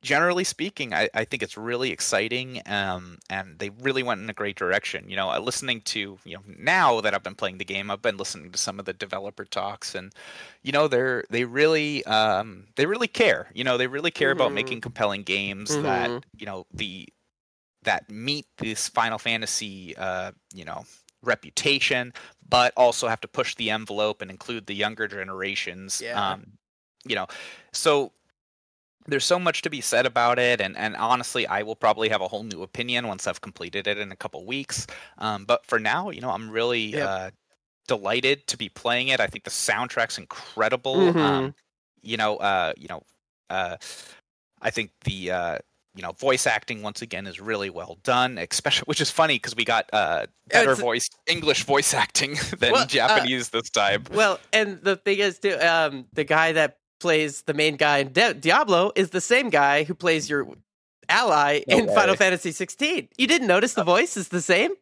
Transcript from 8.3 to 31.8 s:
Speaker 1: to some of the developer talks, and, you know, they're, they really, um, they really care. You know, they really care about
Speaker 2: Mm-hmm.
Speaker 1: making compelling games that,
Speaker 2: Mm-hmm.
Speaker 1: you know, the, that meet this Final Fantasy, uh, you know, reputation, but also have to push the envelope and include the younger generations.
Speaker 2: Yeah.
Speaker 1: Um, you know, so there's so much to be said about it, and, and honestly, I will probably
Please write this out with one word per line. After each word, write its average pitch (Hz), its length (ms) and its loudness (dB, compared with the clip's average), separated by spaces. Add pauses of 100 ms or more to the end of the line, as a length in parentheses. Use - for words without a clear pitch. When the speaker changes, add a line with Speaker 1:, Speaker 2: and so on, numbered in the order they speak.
Speaker 1:
to 90 60 -6
some 101 220 -6
of 95 60 -12
the 98 60 -8
developer 98 520 -10
talks, 101 500 -8
and, 95 180 -10 (500)
you 135 100 -6
know, 147 160 4
they're, 127 420 2
they 117 140 0
really, 147 600 2
um, 107 600 0 (100)
they 139 100 2
really 220 220 -2
care. - 460 2
You 123 100 -6
know, 127 120 2
they 127 100 2
really 147 240 -2
care 139 220 2
about 131 160 4
Speaker 2:
Mm-hmm. - 60 -2
Speaker 1:
making 113 260 -4
compelling 101 420 -2
games 98 560 -4
that, 98 320 0
Speaker 2:
Mm-hmm. 120 80 -6 (200)
Speaker 1:
you 104 80 -12
know, 95 260 -10
the, 95 360 -10 (720)
that - 280 0
meet 127 360 -6 (120)
this - 300 -4
Final 113 300 0
Fantasy, 104 800 -6
uh, 92 360 -6 (220)
you 90 100 -16
know, 78 200 -12 (380)
reputation, 123 880 0 (360)
but 123 280 4
also 123 320 4
have 110 120 -2
to - 80 -12
push - 280 -4
the 110 140 -2
envelope 107 520 -2
and 95 80 -12
include 107 360 -10
the 101 80 -8
younger 107 340 -2
generations. 95 960 -6
Speaker 2:
Yeah. 104 280 -2
Speaker 1:
Um, 101 200 -12 (520)
you 123 120 -4
know, 92 100 -4 (460)
so 143 400 2 (960)
there's 143 160 0
so 175 140 2
much 175 240 0
to 160 80 -4
be 143 100 -8
said 123 260 2
about 120 320 2
it, 123 220 4
and, 98 160 -4
and 107 180 -4
honestly, 120 520 0
I 101 180 -2
will 110 100 -8
probably 110 340 2